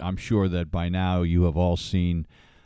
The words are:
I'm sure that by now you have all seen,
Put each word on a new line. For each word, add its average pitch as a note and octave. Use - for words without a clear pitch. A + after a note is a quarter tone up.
I'm F#2
sure G2+
that F2
by F2
now F2+
you F2
have D#2+
all F2
seen, F2